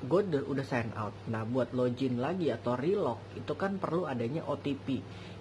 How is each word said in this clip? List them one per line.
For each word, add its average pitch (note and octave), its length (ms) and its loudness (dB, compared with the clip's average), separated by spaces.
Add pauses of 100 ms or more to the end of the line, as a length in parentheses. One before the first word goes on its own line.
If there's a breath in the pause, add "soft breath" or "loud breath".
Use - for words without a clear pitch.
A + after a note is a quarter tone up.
gue D#3 140 6 (100)
udah, C#3 160 2
udah C#3 220 0
sign A2+ 260 0
out. G#2 220 -4 (160)
Nah, A2 100 0
buat A#2+ 320 0
login B2 480 2
lagi D#3 320 2
atau A#2+ 240 0
relog E3 560 0
itu - 240 -4
kan G3 240 0
perlu E3+ 240 0
adanya C3 400 -2
O C#3+ 160 -2
T C#3+ 160 0
P, B2+ 240 -2 (400 loud breath)